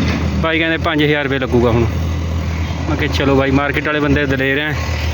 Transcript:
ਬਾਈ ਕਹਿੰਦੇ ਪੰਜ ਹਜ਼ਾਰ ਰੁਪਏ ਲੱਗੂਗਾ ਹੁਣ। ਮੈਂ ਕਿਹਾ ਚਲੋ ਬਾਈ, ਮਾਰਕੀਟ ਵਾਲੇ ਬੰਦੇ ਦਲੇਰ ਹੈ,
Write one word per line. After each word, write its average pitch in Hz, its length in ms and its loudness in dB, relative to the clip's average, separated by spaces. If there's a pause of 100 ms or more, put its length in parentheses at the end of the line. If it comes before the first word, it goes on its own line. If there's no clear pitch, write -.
(420)
ਬਾਈ 160 180 0
ਕਹਿੰਦੇ 160 240 0
ਪੰਜ 160 200 2
ਹਜ਼ਾਰ 147 200 2
ਰੁਪਏ 139 160 0
ਲੱਗੂਗਾ 123 320 2
ਹੁਣ। 117 140 2 (1040)
ਮੈਂ 147 80 0
ਕਿਹਾ 147 160 -2
ਚਲੋ 139 220 2
ਬਾਈ, 135 160 2
ਮਾਰਕੀਟ 143 360 0
ਵਾਲੇ 151 120 0
ਬੰਦੇ 147 260 2
ਦਲੇਰ 135 340 0
ਹੈ, 151 160 -2 (380)